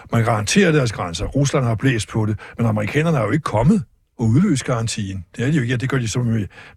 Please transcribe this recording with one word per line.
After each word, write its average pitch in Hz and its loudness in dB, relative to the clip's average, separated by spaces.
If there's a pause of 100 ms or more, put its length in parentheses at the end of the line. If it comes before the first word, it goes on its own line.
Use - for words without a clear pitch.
(120)
Man 117 2
garanterer 120 2
deres 131 2
grænser. 90 -6
Rusland 139 0
har 117 0
blæst 113 0
på 110 0
det, 104 -2 (200)
men 117 0
amerikanerne 135 0
er 117 0
jo 104 -2
ikke 151 0
kommet, 143 2 (360)
at 120 0
udløse 139 4
garantien. 107 -4 (120)
Det 117 -2
er 139 0
de 165 2
jo 131 2
ikke. 120 -2
Ja, 127 0
det 127 -4
gør 135 0
de 117 -2
så 123 -2
med, 113 0 (300)